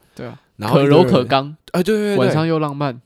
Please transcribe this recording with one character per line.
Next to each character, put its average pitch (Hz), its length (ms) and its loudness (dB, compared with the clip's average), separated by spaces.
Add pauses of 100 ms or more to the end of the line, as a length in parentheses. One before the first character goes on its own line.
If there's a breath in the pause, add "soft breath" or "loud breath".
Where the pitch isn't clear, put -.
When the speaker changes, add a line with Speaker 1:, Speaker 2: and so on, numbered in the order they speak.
(140)
Speaker 1:
对 123 120 -14
啊。 117 120 -18 (180)
Speaker 2:
然 107 140 -8
后 143 100 4
一 139 60 2
堆 143 40 2
人 143 140 6
Speaker 1:
可 123 60 0
柔 - 0 -
可 123 140 2
刚。 139 320 -4 (160)
Speaker 2:
哎， 180 100 -2
对， 214 140 0
对， - 20 -2
对， 208 180 -2
对。 - 20 0
Speaker 1:
晚 127 140 2
上 156 140 -2
又 160 140 -2
浪 147 160 -6
漫。 135 300 -6